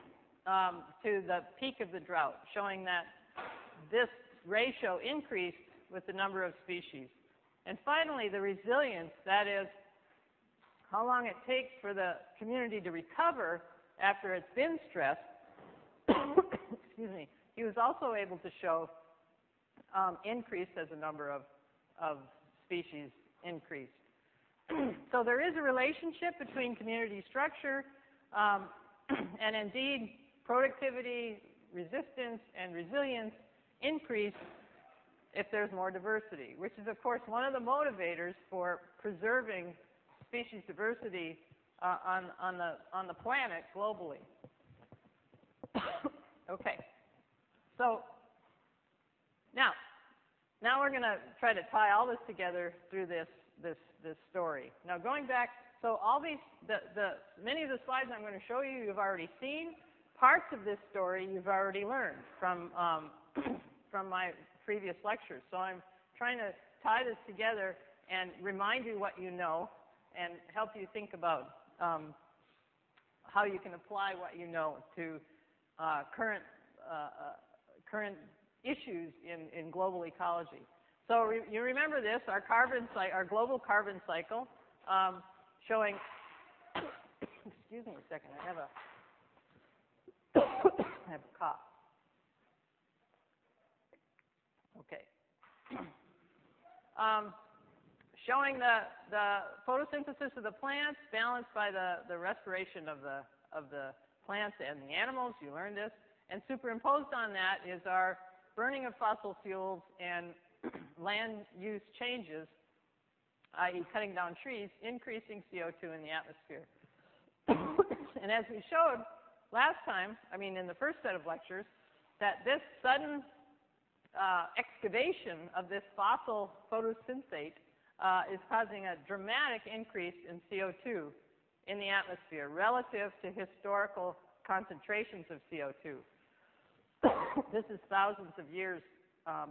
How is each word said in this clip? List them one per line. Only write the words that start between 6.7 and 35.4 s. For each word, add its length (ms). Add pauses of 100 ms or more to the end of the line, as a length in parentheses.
And 180
finally, 440
the 120
resilience, 720 (120)
that 220
is, 220 (1200)
how 160
long 200
it 100 (100)
takes 240 (100)
for 140
the 200 (240)
community 420
to 100
recover 720 (380)
after 340
it's 200
been 240 (120)
stressed. 300 (880)
<coughs> 0
Excuse 1080
me. 140 (280)
He 80
was 120
also 380
able 240
to 120 (100)
show, 280 (1080)
um, 280
increase 440 (120)
as 100
the 60
number 340
of, 120 (580)
of 180 (480)
species 440 (340)
increased. 480 (800)
<clears throat> 60 (360)
So 100
there 240
is 120
a 40
relationship 760
between 360
community 540
structure, 560 (500)
um, 300 (380)
<clears throat> 80
and 440
indeed 640 (280)
productivity, 920 (360)
resistance, 640 (180)
and 160
resilience 580 (500)
increase 500 (1000)
if 180